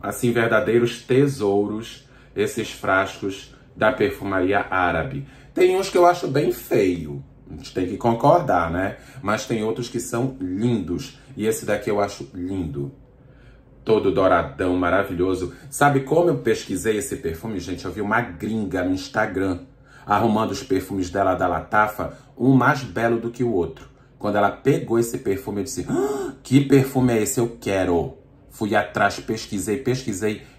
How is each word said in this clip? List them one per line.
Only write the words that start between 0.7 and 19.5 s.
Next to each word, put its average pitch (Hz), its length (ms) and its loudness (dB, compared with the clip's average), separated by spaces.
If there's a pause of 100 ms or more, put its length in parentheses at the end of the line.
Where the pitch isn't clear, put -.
tesouros 107 1080 0 (260)
esses - 380 -2
frascos 95 840 -2 (200)
da 107 180 2
perfumaria 98 800 0
árabe. 82 580 -2 (240)
Tem 185 240 4
uns 196 140 -2
que 185 80 2
eu 175 80 8
acho 175 200 4
bem - 240 0
feio. 80 720 -2 (260)
A - 60 -14
gente - 200 -16
tem 92 120 -2
que 92 120 -6
concordar, 117 720 2
né? 92 260 -4 (240)
Mas 104 240 -2
tem 113 180 -2
outros 113 240 -2
que 123 140 -6
são 120 400 -4
lindos. 92 800 -2 (160)
E 104 100 -4
esse 110 200 -2
daqui 104 240 -2
eu 101 100 0
acho 98 320 -4
lindo. 85 580 -6 (960)
Todo 101 260 4
douradão, 90 680 2
maravilhoso. 90 760 0 (160)
Sabe 143 320 2
como 165 300 2
eu 135 80 0
pesquisei 107 580 -2
esse 98 200 -4
perfume, 101 440 -6
gente? 85 240 -8
Eu 90 80 -8
vi 104 80 -8
uma 107 220 0
gringa 101 600 -4
no 92 120 0
Instagram 95 680 -2 (460)